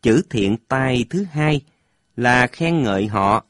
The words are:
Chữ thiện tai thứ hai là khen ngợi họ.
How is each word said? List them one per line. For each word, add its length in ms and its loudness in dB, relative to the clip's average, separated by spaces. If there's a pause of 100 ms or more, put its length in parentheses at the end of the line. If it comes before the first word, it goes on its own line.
Chữ 280 4
thiện 280 -2 (100)
tai 420 -2
thứ 140 -4
hai 380 -2 (540)
là 320 2
khen 360 -2
ngợi 240 -2
họ. 420 0